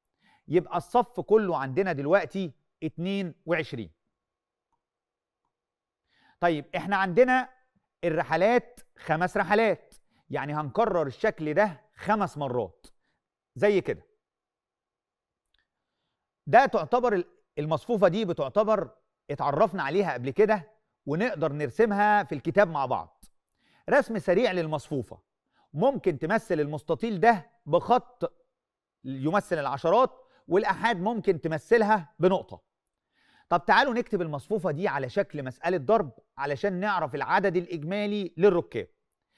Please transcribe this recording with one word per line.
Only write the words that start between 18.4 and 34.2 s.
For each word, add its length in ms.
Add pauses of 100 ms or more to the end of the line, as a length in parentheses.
اتعرفنا 520
عليها 300
قبل 160
كده، 420 (340)
ونقدر 480
نرسمها 720
في 120
الكتاب 320
مع 180
بعض. 400 (640)
رسم 300
سريع 320
للمصفوفة، 680 (540)
ممكن 460
تمثل 400
المستطيل 600
ده 300 (160)
بخط 680 (720)
يمثل 560
العشرات، 640 (220)
والآحاد 520
ممكن 420
تمثلها 800
بنقطة. 420 (880)
طب 160
تعالوا 280
نكتب 280